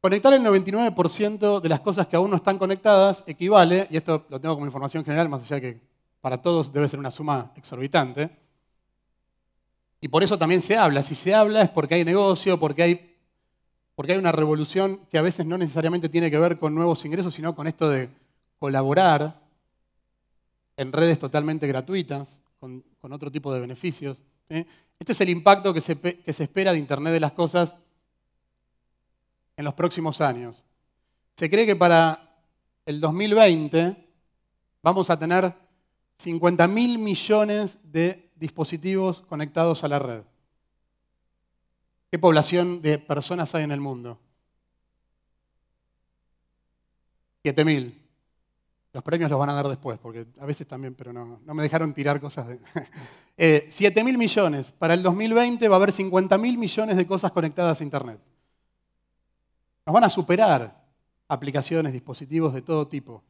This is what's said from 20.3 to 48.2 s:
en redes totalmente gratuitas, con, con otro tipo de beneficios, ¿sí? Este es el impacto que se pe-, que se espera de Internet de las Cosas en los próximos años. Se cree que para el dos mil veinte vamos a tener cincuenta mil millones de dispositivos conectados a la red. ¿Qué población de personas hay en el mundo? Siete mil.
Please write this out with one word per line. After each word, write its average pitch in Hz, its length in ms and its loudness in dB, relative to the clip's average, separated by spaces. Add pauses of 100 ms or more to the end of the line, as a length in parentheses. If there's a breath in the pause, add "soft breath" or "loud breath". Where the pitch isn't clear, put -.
en 131 140 -8
redes 156 280 2
totalmente 151 480 -4
gratuitas, 139 720 -6 (180)
con, 127 240 -18 (160)
con 135 140 -18
otro 143 180 -12
tipo 139 220 -8
de 127 60 -4
beneficios, 131 640 -10 (260)
¿sí? 165 160 -6 (320 soft breath)
Este - 140 -8
es - 100 -2
el 185 80 2
impacto 190 460 4
que 165 60 -2
se 160 140 -4
pe-, 175 260 -8
que 151 120 -8
se 156 120 -4
espera 190 260 -2
de 160 80 0
Internet 147 340 -4
de 165 60 0
las 151 140 -2
Cosas 170 420 0 (1800)
en 147 80 -8
los 143 100 -4
próximos 170 460 -2
años. 120 420 -4 (720)
Se 165 120 -4
cree 214 200 2
que 202 80 2
para 165 600 4 (500)
el 151 140 -8
dos 156 140 0
mil 208 220 0
veinte 170 720 4 (720)
vamos 180 300 2
a 156 80 2
tener 180 340 0 (640)
cincuenta 170 500 2
mil 233 300 0
millones 208 840 0
de 165 520 -4
dispositivos 170 880 -4
conectados 156 600 -2
a 151 40 -4
la 143 120 -2
red. 120 240 -8 (1900)
¿Qué 175 80 -6
población 175 640 4
de 151 160 2
personas 151 560 -6
hay 156 100 -2
en 147 80 -6
el 143 100 -6
mundo? 120 360 -10 (3250)
Siete 147 200 0
mil. 139 380 -2 (920)